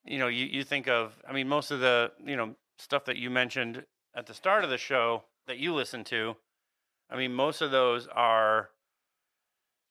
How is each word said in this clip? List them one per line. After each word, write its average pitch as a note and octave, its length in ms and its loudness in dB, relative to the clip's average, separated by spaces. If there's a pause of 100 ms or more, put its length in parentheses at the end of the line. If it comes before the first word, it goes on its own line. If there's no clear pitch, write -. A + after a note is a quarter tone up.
you C#3 140 -8
know, B2+ 80 0
you, A#2+ 180 -2
you C3+ 180 -6
think C3+ 240 -4
of, A#2 400 0
I C3 60 -10
mean, C3+ 160 -2
most D3 220 0
of C#3 100 -4
the, A#2+ 320 4 (100)
you C#3 140 -6
know, A2 180 -4 (220)
stuff - 280 -4
that B2+ 120 -4
you B2 120 -6
mentioned B2 560 -2 (300)
at B2 100 -10
the A2+ 80 -16
start G3 300 2
of D#3 60 -2
the B2+ 80 -2
show A#2 460 0 (240)
that B2+ 100 -8
you D#3+ 160 -2
listen B2 320 -4
to, A2+ 300 -2 (720)
I B2 80 -10
mean, B2+ 160 -2
most C#3+ 280 0
of C#3+ 100 -2
those B2 360 4
are A2+ 640 4 (1200)